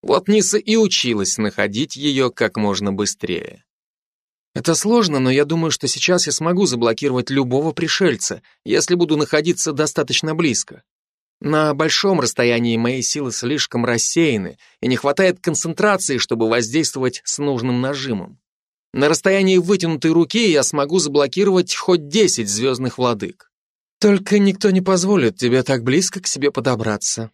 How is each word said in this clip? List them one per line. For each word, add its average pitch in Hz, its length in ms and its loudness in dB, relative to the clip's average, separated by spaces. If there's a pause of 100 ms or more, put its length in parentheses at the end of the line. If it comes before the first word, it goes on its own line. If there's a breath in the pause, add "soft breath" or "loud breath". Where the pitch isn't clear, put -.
Вот - 240 0
Ниса 208 320 2
и 214 180 0
училась 120 600 0
находить 104 560 -4
её 135 360 0
как 110 260 -2
можно 101 360 -2
быстрее. - 720 -6 (880)
«Это 156 200 0
сложно, 196 460 2
но 127 100 2
я 139 140 4
думаю, 165 260 -2
что - 160 -4
сейчас 180 400 0
я 147 60 -4
смогу 180 340 0
заблокировать 123 640 0
любого 135 420 0
пришельца, 156 720 -2 (220 soft breath)
если 156 320 0
буду 156 200 2
находиться 151 560 0
достаточно 151 640 -2
близко. 156 480 -2 (580)
На 151 320 0
большом 156 480 0
расстоянии 117 560 0
мои 123 240 -2
силы 131 320 -4
слишком 123 520 -4
рассеяны, 117 760 0 (220 soft breath)
и 123 80 -2
не 127 80 2
хватает 180 440 2
концентрации, 170 760 -2
чтобы 113 300 0
воздействовать 123 760 -2
с - 140 -6
нужным 127 420 -2
нажимом. 131 580 -4 (540)
На 139 160 2
расстоянии 190 480 4
вытянутой 165 540 2
руки 175 400 2
я 147 120 4
смогу 147 360 0
заблокировать 151 760 2
хоть 165 340 0
десять 143 400 2
звёздных 123 500 -2
владык. 107 520 -2 (500)
Только 202 380 4
никто 196 320 2
не 185 100 2
позволит 185 560 2
тебе 123 260 2
так 131 200 0
близко 165 380 0
к - 60 -10
себе 139 240 -2
подобраться. 113 840 -4